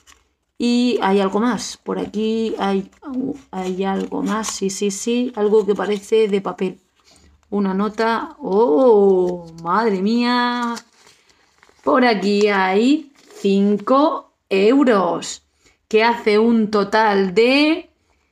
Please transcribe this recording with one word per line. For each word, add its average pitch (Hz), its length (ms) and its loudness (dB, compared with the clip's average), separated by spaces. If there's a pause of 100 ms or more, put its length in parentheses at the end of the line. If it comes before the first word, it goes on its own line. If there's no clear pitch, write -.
(600)
Y 240 420 0
hay 196 200 2
algo 196 180 -2
más. 233 380 -4
Por 185 200 -8
aquí 220 640 -4
hay, 196 320 -4 (580)
hay 185 340 -6
algo 190 380 -4
más. 202 260 -4
Sí, - 220 -6
sí, 202 220 -4
sí. 240 440 -4
Algo 208 300 2
que 202 80 0
parece 208 540 0
de 196 140 -2
papel. 196 380 -6 (680)
Una 202 240 -2
nota. 220 680 -4
¡Oh! 202 1080 2 (140)
¡Madre 196 380 0
mía! 240 760 -2 (1040)
Por 262 220 2
aquí 208 460 2
hay 202 640 0 (240)
cinco 208 960 0 (160)
euros, 202 920 2 (440)
que 214 160 2
hace 214 360 2
un 226 300 2
total 202 640 0
de 277 560 2 (420)